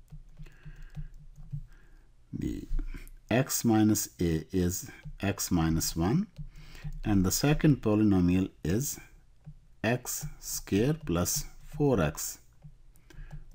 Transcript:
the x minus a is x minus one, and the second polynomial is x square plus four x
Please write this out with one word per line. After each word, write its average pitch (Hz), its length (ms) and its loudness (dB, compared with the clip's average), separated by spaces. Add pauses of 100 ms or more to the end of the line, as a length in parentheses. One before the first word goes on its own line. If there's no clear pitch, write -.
(2250)
the - 340 -6 (640)
x - 320 0
minus 107 460 4 (100)
a 80 320 0
is 90 380 0 (320)
x - 300 -4
minus 80 440 2
one, 117 320 2 (800)
and 101 180 4
the 92 80 2
second 151 500 4
polynomial 95 680 4 (140)
is 107 360 -2 (840)
x 120 420 -2 (140)
square 123 560 0 (100)
plus 85 400 0 (180)
four 135 380 2
x - 380 -2 (1160)